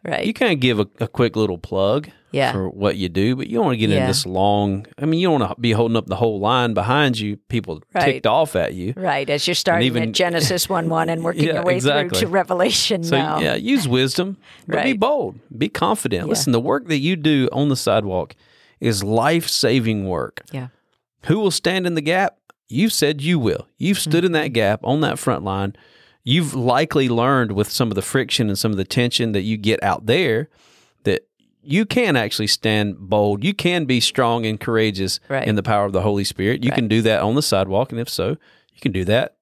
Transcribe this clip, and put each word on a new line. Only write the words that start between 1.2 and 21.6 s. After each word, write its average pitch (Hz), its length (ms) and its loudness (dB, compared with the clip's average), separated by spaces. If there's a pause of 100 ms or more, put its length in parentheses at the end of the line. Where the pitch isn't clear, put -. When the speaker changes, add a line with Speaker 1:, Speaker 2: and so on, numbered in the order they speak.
Speaker 2:
little 101 220 0
plug 101 500 -2 (220)
Speaker 1:
Yeah. 131 220 0
Speaker 2:
for 95 180 -2
what 98 260 -2
you 95 120 -2
do, 98 260 2
but 131 140 -6
you 220 80 -4
don't 233 80 2
wanna 131 120 2
get 107 140 2
into - 60 2
Speaker 1:
Yeah. 131 100 2
Speaker 2:
this - 180 0
long, 101 640 2 (120)
I 143 60 -6
mean, 160 160 0
you 185 80 2
don't 151 120 4
wanna 95 180 -2
be 117 140 0
holding 113 240 2
up 110 100 -2
the 92 100 -4
whole 110 220 0
line 117 360 0
behind 120 440 2
you, 104 200 -4 (100)
people 98 340 -6 (100)
Speaker 1:
Right. 180 120 0
Speaker 2:
ticked 131 220 0
off 147 280 2
at 85 200 0
you. 92 220 -6
Speaker 1:
Right, 143 320 -2
as 143 200 0
you're 139 80 0
starting 165 320 2
Speaker 2:
And 120 80 0
even 113 140 -2
Speaker 1:
at 101 40 -10
Genesis 170 540 0
one 165 200 -2
one 160 200 0
and 165 160 -4
working 170 200 0
Speaker 2:
<laughs> - 40 2
Yeah, 156 60 0
Speaker 1:
your - 100 -2
way 135 100 2
Speaker 2:
exactly. 139 360 0 (100)
Speaker 1:
through - 80 0
to 165 40 -4
Revelation 185 720 0
Speaker 2:
So, 165 160 0
Speaker 1:
now. 151 220 -2
Speaker 2:
yeah, 71 160 0
use 170 320 0
wisdom, 135 480 0 (320)
but 151 160 0
be 269 80 2
Speaker 1:
Right. 214 80 -4
Speaker 2:
bold, 233 400 -2 (180)
be 147 100 0
confident. 170 580 -2
Speaker 1:
Yeah. - 40 -6
Speaker 2:
Listen, - 220 0
the 117 80 4
work 220 260 -2
that 160 120 -2
you 165 180 0
do 147 340 2
on 143 180 0
the 135 80 2
sidewalk 98 600 0 (440)
is 107 220 0
life-saving 113 1080 0
work. 69 340 -6 (100)
Speaker 1:
Yeah. 127 160 -10 (560)
Speaker 2:
Who 196 160 2
will 202 100 2
stand 185 360 -2